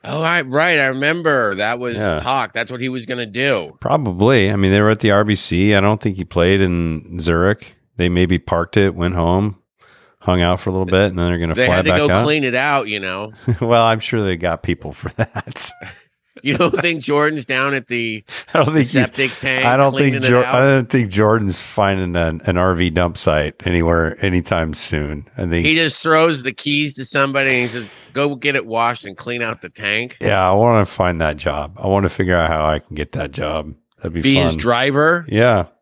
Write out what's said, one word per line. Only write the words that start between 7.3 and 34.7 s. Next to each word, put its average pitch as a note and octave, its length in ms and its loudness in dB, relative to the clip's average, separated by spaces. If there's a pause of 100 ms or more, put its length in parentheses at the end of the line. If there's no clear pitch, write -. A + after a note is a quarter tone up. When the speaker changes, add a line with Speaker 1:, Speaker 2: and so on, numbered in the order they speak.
Speaker 2:
They F2+ 140 0
maybe F2 280 2
parked - 380 -2
it, G2 200 2
went F2 200 -2
home, F#2 420 0 (600)
hung F2+ 220 0
out F2+ 180 2
for G2 120 -6
a - 20 -4
little F#2+ 120 -2
bit, F#2 220 2
and F#2 120 -4
then F2 100 0
they're F2 100 -2
gonna E2 160 -2
Speaker 1:
They B2+ 120 2
Speaker 2:
fly F2+ 80 2
Speaker 1:
had F#2 100 2
to F2+ 60 2
Speaker 2:
back F2+ 80 2
Speaker 1:
go D3 120 2
Speaker 2:
out. G2+ 140 2
Speaker 1:
clean D3+ 180 0
it B2 120 -2
out, C3+ 340 -2
you G#2 100 -4
know. F#2+ 320 -8 (160)
Speaker 2:
<laughs> A#2+ 140 -2
Well, A#2 240 4
I'm A2+ 160 2
sure A2+ 200 -2
they F#2+ 140 0
got E2+ 260 -4
people E2 300 -4
for - 220 -12
that. - 640 -4
<laughs> - 60 -20 (600)
Speaker 1:
You C#3 120 -2
don't E3+ 140 2 (100)
think E3 220 -2
Jordan's D3 460 -2
down C3+ 260 -2
at C3 140 -6
the A2+ 360 -6 (140)
Speaker 2:
<laughs> - 160 -18
I D#3+ 60 2
don't C3+ 80 4
think D#3 100 0
he's, B2+ 140 2
Speaker 1:
septic C3 480 0
tank C3 260 -2
Speaker 2:
I B2 100 4
don't C#3 160 4
Speaker 1:
cleaning C3+ 300 2
Speaker 2:
think B2+ 40 -2
Speaker 1:
it - 20 4
Speaker 2:
Jor-, B2 180 4
Speaker 1:
out? B2+ 80 -2
Speaker 2:
I B2 140 4
don't C3+ 200 4
think A#2+ 220 0
Jordan's G#2 540 2
finding F#2+ 520 0
an, E2 300 -2
an F2+ 140 0
R F#2 160 2
V F2 160 0
dump F2 260 0
site D2+ 380 0 (100)
anywhere E2+ 580 0
anytime E2+ 520 -2
soon. D2 600 -4
I F#2 120 -4
think E2+ 180 0
Speaker 1:
He D#3 80 2
just D#3+ 300 -2
throws D#3+ 400 2
the C3 100 -6
keys D3 400 -4
to C3 120 -12
somebody C#3 440 -2
and B2 120 2
he B2 60 -2
says, A2 220 -10 (240)
"Go C#3+ 220 0
get C3+ 200 -2
it A2+ 120 -4
washed A2+ 360 -2
and G2 140 -14
clean A#2+ 240 -8
out A2+ 200 -6
the E2+ 80 -14
tank." G#2+ 520 -6
Speaker 2:
Yeah, G2 260 2
I F#2 60 4
wanna A2 320 4
find F2+ 360 -2
that D2+ 160 -2
job. D2 440 -6
I G#2 60 -4
wanna G2 200 2
figure F2+ 300 0
out D#2+ 140 2
how D#2 160 0
I D2+ 120 0
can - 160 -16
get D2+ 180 -8
that C#2 180 -8
job. D2+ 420 -6 (240)
That'd E2 160 -10
be E2 80 -4
Speaker 1:
Be C3+ 140 2
Speaker 2:
fun. C#3 100 2
Speaker 1:
his D#2+ 100 0
driver? C#3 720 0